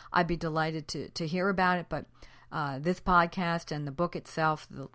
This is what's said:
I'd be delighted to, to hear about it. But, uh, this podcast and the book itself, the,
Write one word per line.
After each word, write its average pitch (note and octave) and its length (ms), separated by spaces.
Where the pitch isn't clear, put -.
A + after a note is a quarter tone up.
I'd F3+ 140
be E3+ 100
delighted D#3+ 520
to, - 200
to - 180
hear F3+ 220
about F3+ 300
it. E3+ 100
But, D3 160
uh, C#3+ 280
this F3 220
podcast E3+ 680
and D3 140
the C#3+ 60
book E3+ 240
itself, D#3+ 540
the, C3 260